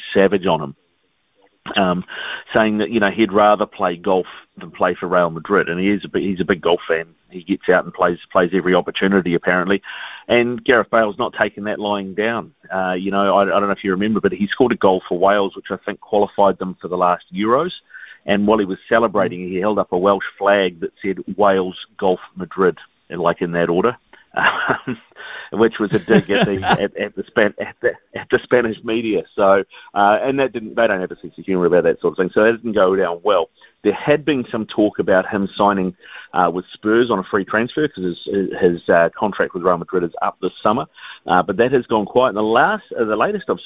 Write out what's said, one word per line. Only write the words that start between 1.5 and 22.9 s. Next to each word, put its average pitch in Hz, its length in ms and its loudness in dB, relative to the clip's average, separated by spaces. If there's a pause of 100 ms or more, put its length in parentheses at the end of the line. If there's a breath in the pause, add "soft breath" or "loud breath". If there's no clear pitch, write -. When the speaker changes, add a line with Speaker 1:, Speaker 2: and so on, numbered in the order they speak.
Speaker 1:
um, 90 260 0 (500 loud breath)
saying 107 260 2
that, 107 100 -2
you 117 100 0
know, 101 100 2
he'd 95 220 0
rather 104 340 4
play 90 300 -4
golf 92 320 -2 (300)
than 90 120 -18
play 90 260 -2
for 92 120 -8
Real 87 220 2
Madrid, 82 400 0
and 85 100 -4
he 98 120 0
is 101 120 -2
a 78 60 -12
big, 78 140 -2
he's 90 180 -2
a 85 40 -2
big 90 140 0
golf 85 260 0
fan. 82 300 -4 (140)
He 90 120 -14
gets 92 280 -4
out 90 160 4
and 87 80 -14
plays, 87 260 0 (100)
plays 92 240 2
every 92 220 2
opportunity, 90 580 0
apparently. 90 480 0 (460 loud breath)
And 120 340 2
Gareth 117 280 2
Bale's 110 280 0
not 120 220 -4
taking 104 260 -2
that 107 140 -4
lying 101 360 -4
down. 110 380 -4 (160)
Uh, 92 300 -2
you 95 120 -4
know, 98 260 2
I, 101 60 6
I - 20 0
don't 98 220 0
know 98 40 0
if - 140 -6
you 98 60 0
remember, 104 280 0
but 95 140 0
he 98 140 -4
scored 123 260 0
a - 20 -6
goal 92 320 2
for 90 100 -4
Wales, 98 380 2
which - 160 -12
I 95 60 -6
think - 240 -10
qualified 101 560 0
them 92 240 -8
for 87 80 -10
the 90 80 -4
last 90 360 0
Euros. 120 380 0 (540 loud breath)
And 101 200 0
while 107 120 4
he 104 80 2
was 92 140 -6 (100)
celebrating, 95 580 0
he 92 80 -6
held 98 240 -2
up 92 140 -4
a 90 40 0
Welsh 98 280 2 (120)
flag 98 440 2
that - 100 -6 (100)
said, 92 220 -6 (140)
"Wales, 95 400 2 (180)
Golf, 92 240 0 (160)
Madrid," 90 420 0 (320)